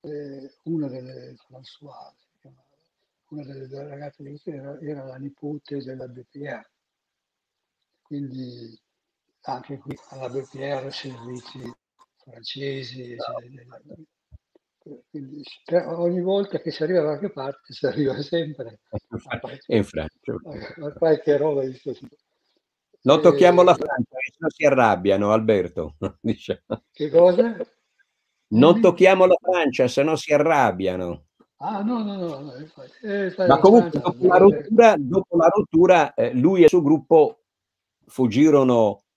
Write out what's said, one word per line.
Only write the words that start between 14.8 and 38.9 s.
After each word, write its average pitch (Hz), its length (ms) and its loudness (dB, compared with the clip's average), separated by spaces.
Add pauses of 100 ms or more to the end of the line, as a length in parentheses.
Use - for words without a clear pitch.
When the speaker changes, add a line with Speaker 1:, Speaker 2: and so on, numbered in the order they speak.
Speaker 1:
Quindi, 143 340 -18 (220)
per, 175 240 -2
ogni 175 320 -4
volta 196 400 -4
che 160 100 -10
si - 120 -8
arriva 170 180 0
da 151 60 -2
qualche 151 240 -6
parte, - 420 -14
si - 140 -8
arriva 131 340 -4
sempre 147 600 -8 (100)
a - 500 -12
qualche, - 340 -10
Speaker 2:
In 104 100 2
Francia, - 500 -10
ok. - 480 -16
Speaker 1:
a 147 100 -12
qualche 156 460 0
roba 143 260 -2
di 131 60 -8
questo 127 220 -12
tipo. - 240 -18 (840)
Speaker 2:
Non 151 200 4
tocchiamo 175 400 6
la 180 100 6
Speaker 1:
Eh, - 40 4
Speaker 2:
Francia, 139 400 -8
che - 160 -14
sennò 160 180 -8
si - 140 -12
arrabbiano, 104 680 2
Alberto, 101 680 -2
<laughs> - 220 -10
diciamo. - 720 -8
Speaker 1:
Che 147 200 -8
cosa? 180 460 4 (920)
Speaker 2:
Non 135 240 6
Speaker 1:
Dimmi. 214 100 2
Speaker 2:
tocchiamo 185 420 4
la 185 160 4
Francia, 147 480 0
se 139 140 -2
no 156 140 0
si 151 160 -6
arrabbiano. 95 960 -2 (280)
Speaker 1:
Ah, 202 260 -10
no, 233 200 -4
no, 202 140 -8
no, 165 240 -10
no, 139 160 -18
infatti, - 500 -20
eh, 202 180 -4
infatti 185 240 -2
Speaker 2:
Ma 135 60 8
Speaker 1:
la 151 40 2
Speaker 2:
comunque, 175 420 6
Speaker 1:
Francia - 100 -4
Speaker 2:
dopo 127 160 -2
la 180 120 6
Speaker 1:
deve 196 180 8
Speaker 2:
rottura, 220 420 4
dopo 170 380 -4
la 165 120 6
rottura, 175 680 4
eh, 120 200 -2
lui 170 260 2
e 165 40 10
il 151 40 10
suo 180 140 4
gruppo 147 600 2 (600)
fuggirono 127 1000 2 (120)